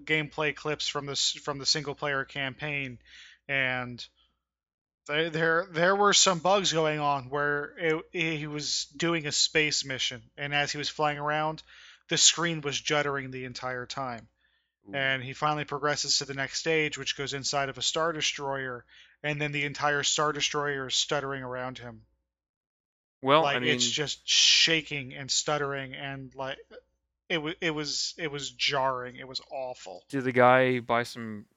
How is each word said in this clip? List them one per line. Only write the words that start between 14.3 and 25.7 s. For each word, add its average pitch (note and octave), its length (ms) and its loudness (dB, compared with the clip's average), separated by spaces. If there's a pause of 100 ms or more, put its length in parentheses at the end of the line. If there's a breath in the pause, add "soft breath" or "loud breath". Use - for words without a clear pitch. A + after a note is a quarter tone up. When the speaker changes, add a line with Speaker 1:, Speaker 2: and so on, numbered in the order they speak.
Speaker 2:
Ooh. G2+ 60 -10
Speaker 1:
And C3+ 300 0
he C3 100 -10
finally D3+ 320 -2
progresses D3 540 0
to C#3 60 -4
the C#3 100 -8
next C3+ 240 -6
stage, D#3 400 0
which - 180 -6
goes C3+ 160 -6
inside C#3 360 -2
of B2+ 100 -10
a - 20 -10
Star E3 320 0
Destroyer, C3+ 720 -4 (380 soft breath)
and D3 180 -2
then D3 100 -2
the C#3+ 140 -2
entire C#3+ 380 0
Star D3+ 280 2
Destroyer C#3+ 560 -2
is B2 60 -4
stuttering C3+ 480 -2
around B2+ 380 -8
him. A#2 240 -14 (1200)
Speaker 2:
Well, C#3+ 180 8
Speaker 1:
Like, C#3+ 160 2
Speaker 2:
I - 60 -2
Speaker 1:
it's B2 220 2
Speaker 2:
mean, A#2+ 60 0
Speaker 1:
just C#3 360 -4
shaking D3 880 4
and C#3 160 -8
stuttering, C#3 640 -2